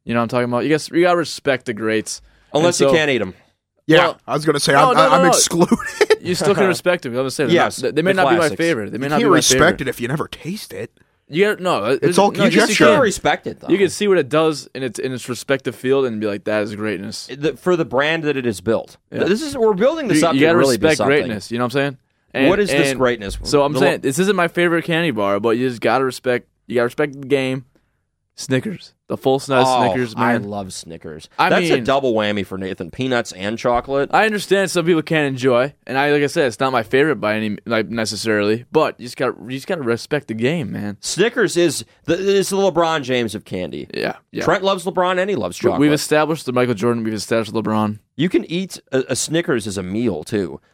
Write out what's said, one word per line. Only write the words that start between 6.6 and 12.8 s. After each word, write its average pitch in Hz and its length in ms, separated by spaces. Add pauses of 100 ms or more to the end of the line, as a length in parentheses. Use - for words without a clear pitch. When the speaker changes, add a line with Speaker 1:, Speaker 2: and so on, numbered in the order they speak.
Speaker 1:
respect 175 340
them. 123 100
I'm 120 60
gonna 131 120
say 147 140
they're 139 100
Speaker 2:
Yes, 127 280
Speaker 1:
not, 123 120
they 151 60
may 180 120
Speaker 2:
the 190 40
Speaker 1:
not 185 140
be 175 60
my - 20
Speaker 2:
classics. 151 200
Speaker 1:
favorite. 123 340
They - 60
may 135 80
Speaker 3:
You 143 40
Speaker 1:
not 156 60
Speaker 3:
can't - 100
Speaker 1:
be - 40
my 160 60
Speaker 3:
respect 131 260
Speaker 1:
favorite. 175 200
Speaker 3:
it 131 60
if - 120
you 117 80
never 131 180
taste - 460
it. - 180 (380)
Speaker 1:
You 170 220
gotta, 180 120
no, 147 220
Speaker 3:
It's 131 160
Speaker 1:
there's 175 180
Speaker 3:
all 196 140
Speaker 1:
no, - 60
you - 60
Speaker 2:
You - 60
can 185 100
Speaker 1:
can - 80
Speaker 3:
conjecture. 208 160